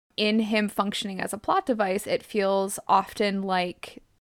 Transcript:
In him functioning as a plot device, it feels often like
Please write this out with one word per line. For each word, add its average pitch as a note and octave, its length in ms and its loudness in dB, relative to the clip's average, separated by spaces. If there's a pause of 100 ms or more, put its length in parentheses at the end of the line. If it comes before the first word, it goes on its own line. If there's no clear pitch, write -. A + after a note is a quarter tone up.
(160)
In G#3+ 240 2
him G#3+ 300 2
functioning G3 500 -4
as - 140 -4
a - 40 -4
plot F#4 280 0
device, G3+ 420 0
it - 160 -2
feels G3 640 0
often G3 540 2
like F3+ 600 -4 (200)